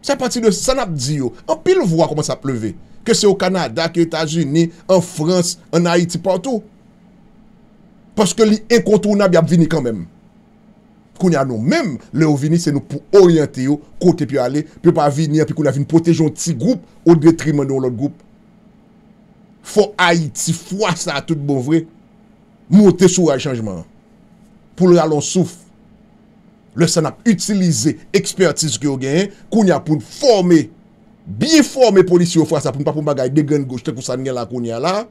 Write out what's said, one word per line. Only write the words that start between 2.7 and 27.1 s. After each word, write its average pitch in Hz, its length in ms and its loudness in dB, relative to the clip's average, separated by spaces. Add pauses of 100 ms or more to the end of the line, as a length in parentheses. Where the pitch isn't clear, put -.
Que 233 80 2
c'est - 120 0
au 190 100 4
Canada, 170 520 -4
que 170 140 -2
aux - 20 4
États-Unis, 160 680 -2 (180)
en 190 100 4
France, 170 580 -4 (140)
en 170 140 0
Haïti, 175 320 0
partout. 214 440 -4 (1500)
Parce 208 180 0
que 226 100 2
l'incontournable, 208 920 2
il 165 40 6
a 160 40 6
venu 165 260 2
quand 160 140 -2
même. 110 240 -6 (1120)
Qu'on 185 120 0
y 160 60 2
a 135 100 0
nous-mêmes, 135 520 -2 (140)
le 156 240 2
vini, 151 240 0
c'est 156 140 -2
nous 139 80 -2
pour - 200 -12 (120)
orienter, 165 500 4
yo, 147 160 -2 (200)
côté 170 260 2
puis 131 120 -4
aller, 131 260 -2 (180)
puis 170 100 4
pas 151 180 2
venir, 151 360 0
puis 151 100 -8
qu'on 151 100 -2
a 135 60 2
venu 139 140 -2
protéger 165 400 2
un 147 40 0
petit - 240 -8
groupe 165 280 -2 (240)
au 170 100 8
détriment 151 480 2
de 135 60 -6
l'autre 131 200 -2
groupe. 127 320 -8 (1400)
Faut 208 360 -2
Haïti, 170 540 0
foi 185 440 -4
ça, 147 300 -6
tout 160 120 -4
bon 139 220 -4
vrai. 160 280 -2 (840)
Monter 190 380 6
sur 170 240 2
le 131 80 0
changement. 107 460 -6 (880)
Pour 180 140 4
le 175 100 6
allons 156 220 0
souffle. - 340 -2 (1200)
Le 165 120 2
Sénat 156 360 -2